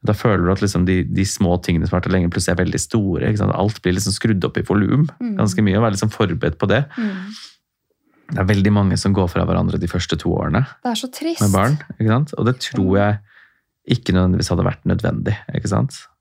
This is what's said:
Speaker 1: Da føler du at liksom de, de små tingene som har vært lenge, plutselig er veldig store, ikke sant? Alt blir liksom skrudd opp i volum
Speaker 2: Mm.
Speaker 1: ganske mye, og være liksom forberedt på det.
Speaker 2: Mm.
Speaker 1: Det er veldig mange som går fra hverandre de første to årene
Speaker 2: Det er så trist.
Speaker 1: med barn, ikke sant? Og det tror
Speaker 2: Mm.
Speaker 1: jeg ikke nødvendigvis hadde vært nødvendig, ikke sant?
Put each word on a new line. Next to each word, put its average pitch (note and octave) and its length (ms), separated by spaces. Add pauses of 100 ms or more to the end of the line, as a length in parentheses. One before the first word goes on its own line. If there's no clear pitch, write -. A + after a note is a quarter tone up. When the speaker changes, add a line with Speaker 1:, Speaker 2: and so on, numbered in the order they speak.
Speaker 1:
Da G#2+ 100
føler F#2+ 320
du F2+ 60
at F#2+ 100
liksom F#2 240
de, F#2 160
de D2 220
små F2+ 380
tingene E2 260
som F2+ 80
har F2 60
vært F2+ 100
lenge, F2+ 180
plutselig F2+ 240
er F2+ 100
veldig F2 160
store, G#2+ 480
ikke G#2+ 100
sant? G2+ 160
Alt G2+ 280
blir F2+ 140
liksom F#2+ 180
skrudd G#2 300
opp - 120
i - 60
volum G#2 460 (120)
Speaker 2:
Mm. A3+ 160
Speaker 1:
ganske A2 280
mye, F#2+ 120
og A2+ 80
være G#2 120
liksom G#2+ 160
forberedt E2+ 460
på G#2 100
det. A#2 160 (120)
Speaker 2:
Mm. G3+ 360 (960)
Speaker 1:
Det - 80
er F#2+ 60
veldig G2+ 280
mange G2+ 260
som G2 160
går F#2 140
fra F2 160
hverandre F2 360
de F2 80
første F2 300
to E2+ 120
årene D#2+ 300 (240)
Speaker 2:
Det B3 60
er A3+ 40
så B3+ 160
trist. D#4+ 300
Speaker 1:
med G2+ 120
barn, A#2 260 (200)
ikke A2 140
sant? C#3 260
Og G#2 80
det B2+ 140
tror F#2+ 360
Speaker 2:
Mm. - 0
Speaker 1:
jeg G#2 220 (800)
ikke - 160
nødvendigvis F2+ 340
hadde F2 160
vært - 200
nødvendig, F#2 520 (180)
ikke - 140
sant? A2 380 (140)